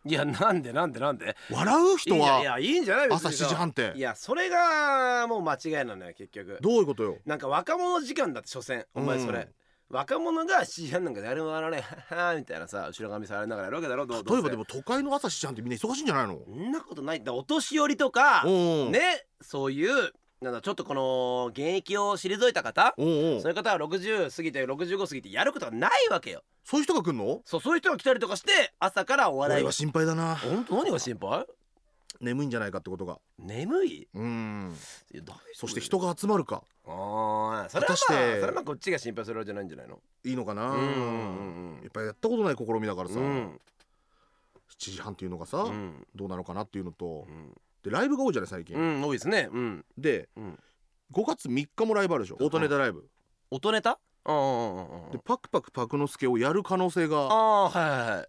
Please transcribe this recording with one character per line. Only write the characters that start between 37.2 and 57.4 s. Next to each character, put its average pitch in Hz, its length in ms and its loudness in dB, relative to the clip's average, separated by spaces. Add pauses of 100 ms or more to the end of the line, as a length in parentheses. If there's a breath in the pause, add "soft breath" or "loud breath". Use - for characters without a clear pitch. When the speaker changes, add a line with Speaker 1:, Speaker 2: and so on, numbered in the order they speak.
Speaker 1:
ま 98 60 -6
あ、 - 40 -12 (120)
Speaker 2:
果 - 60 2
た 175 100 4
し 539 100 2
て - 0 -
Speaker 1:
そ - 60 6
れ 120 340 4
は - 60 -2
ま 359 80 -4
あ - 20 -4
こ 147 100 -6
っ 127 40 -10
ち 190 140 -4
が 156 60 0
心 117 180 -6
配 110 100 -6
す 113 80 -6
る 110 60 -6
わ 110 40 -6
け 101 40 -14
じ 104 40 -8
ゃ 101 40 -8
な 101 60 -6
い 95 40 -8
ん - 20 -10
じ 78 60 -12
ゃ 65 40 -16
な 64 60 -16
い 60 60 -20
の？ - 100 -18 (240)
Speaker 2:
い 127 80 -4
い 127 60 -2
の 117 80 -4
か 104 80 -4
な？ 113 180 -4
Speaker 1:
う 139 60 0
ん - 20 0
う - 20 0
ん 135 40 0
う - 0 -
ん 98 920 -6
う - 20 -20
ん。 - 20 -18
Speaker 2:
や - 60 -14
っ - 20 -20
ぱ 110 100 -8
や 107 100 -6
っ - 40 -12
た 220 140 -2
こ 240 80 0
と 214 80 2
な 165 60 2
い 131 40 -2
試 120 100 -8 (100)
み 107 120 -2
だ 98 80 -2
か 90 80 -4
ら 90 60 -8
さ。 107 100 -4
Speaker 1:
う 131 40 0
ん。 123 360 -4 (1080 soft breath)
Speaker 2:
七 - 220 -14
時 92 100 -12
半 107 100 -10
っ 95 60 -10
て 92 80 -10
い - 20 -6
う 87 40 -8
の 87 60 -8
が 82 80 -10
さ、 175 180 -4
Speaker 1:
う 233 60 -4
ん。 92 460 -10
Speaker 2:
ど 98 120 -8
う - 20 -
な 90 80 -6
の 92 80 -8
か 87 80 -10
な 101 80 -6
っ 107 80 -10
て - 80 -10
い 98 40 -6
う 90 40 -6
の 85 80 -10
と、 80 340 -10
Speaker 1:
う - 20 -20
ん。 76 240 -20 (300)
Speaker 2:
で、 98 80 -8
ラ 160 120 0
イ 285 60 2
ブ 285 80 0
が 269 60 0
多 254 80 2
い - 20 2
じ 120 60 0
ゃ - 20 -2
な 85 60 -4
い、 - 20 -10
最 90 160 -10
近。 85 100 -10
Speaker 1:
う 156 60 0
ん、 151 220 0
多 147 100 0
い 120 40 -2
で - 20 -4
す 139 100 -6
ね。 180 220 2
う 120 80 -4
ん。 107 260 -6 (120)
Speaker 2:
で、 131 380 0
Speaker 1:
う 110 60 -14
ん。 92 180 -12 (520 soft breath)
Speaker 2:
五 214 120 0
月 - 260 -4
三 135 240 -2
日 226 120 0
も 220 80 2
ラ 202 100 4
イ 190 40 2
ブ 170 80 2
あ - 20 2
る 110 80 0
で - 20 -10
し - 40 -12
ょ。 - 80 -14
Speaker 1:
う 131 40 0
ん。 - 40 4
Speaker 2:
音 160 120 0
ネ 156 80 2
タ 143 100 2
ラ 135 100 2
イ 104 40 -2
ブ。 - 180 -12 (400)
Speaker 1:
音 135 220 0
ネ 220 100 4
タ？ 233 180 2 (260)
う 147 60 0
ん 151 40 4
う - 20 4
ん 143 40 4
う 117 400 0
ん 85 80 -10
う - 60 -16
ん 85 100 -14
う - 20 -16
ん。 - 40 -14
Speaker 2:
で、 - 80 -6
パ 247 180 0
ク - 120 -12
パ 185 120 0
ク - 100 -14
パ 120 160 -4
ク 147 100 -4
之 143 160 -2
助 135 140 -2
を 123 100 4
や 131 140 2
る 196 100 2
可 185 160 -2
能 185 120 2
性 165 180 0
が 147 220 2
Speaker 1:
あ 214 400 6